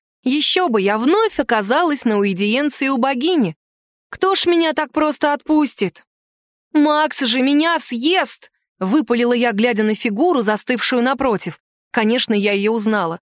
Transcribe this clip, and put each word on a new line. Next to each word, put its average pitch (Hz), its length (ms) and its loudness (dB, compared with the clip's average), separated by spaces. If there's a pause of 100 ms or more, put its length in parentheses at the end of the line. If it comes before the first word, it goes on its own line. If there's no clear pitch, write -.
(220)
Ещё 302 460 0
бы, 214 120 0
я 202 180 0
вновь 403 420 2
оказалась 262 640 0
на 214 140 2
уидиенции 208 680 0
у 277 80 0
богини. 262 600 0 (520)
Кто 381 280 -2
ж - 100 0
меня 330 260 2
так 311 200 -4
просто 302 400 0
отпустит? 294 720 -2 (680)
«Макс 302 480 2
же 254 220 0
меня 302 380 2
съест!» 294 720 -2 (280)
выпалила 240 540 0
я, 240 200 0
глядя 220 320 0
на 214 100 0
фигуру, 247 460 0
застывшую 226 600 -2
напротив. 247 580 -2 (300)
Конечно, 226 440 0
я 202 180 0
её 202 200 0
узнала. 202 480 -2 (140)